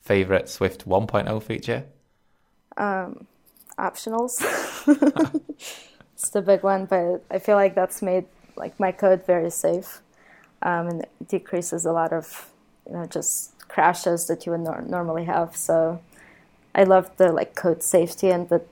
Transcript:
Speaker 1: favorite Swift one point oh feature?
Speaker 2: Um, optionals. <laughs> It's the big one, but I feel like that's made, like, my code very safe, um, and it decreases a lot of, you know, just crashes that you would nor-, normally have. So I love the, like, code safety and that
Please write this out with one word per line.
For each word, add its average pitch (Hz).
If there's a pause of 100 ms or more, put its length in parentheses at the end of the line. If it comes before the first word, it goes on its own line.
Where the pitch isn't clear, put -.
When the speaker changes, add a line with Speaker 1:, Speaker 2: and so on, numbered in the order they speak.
Speaker 1:
favorite 95
Swift -
one 95
point -
oh 110
feature? 113 (880)
Speaker 2:
Um, 196 (520)
optionals. 233 (520)
<laughs> 294 (720)
It's -
the 202
big 190
one, 196
but 175
I 190
feel 208
like 196
that's 185
made, 185 (300)
like, -
my 190
code 185
very 170
safe, - (600)
um, 170
and 170
it -
decreases 175
a 165
lot 165
of, - (360)
you -
know, 170
just - (140)
crashes 170
that 170
you 170
would 170
nor-, 165
normally 170
have. 170
So 165 (720)
I 190
love 185
the, 180
like, -
code 170
safety 180
and 175
that 170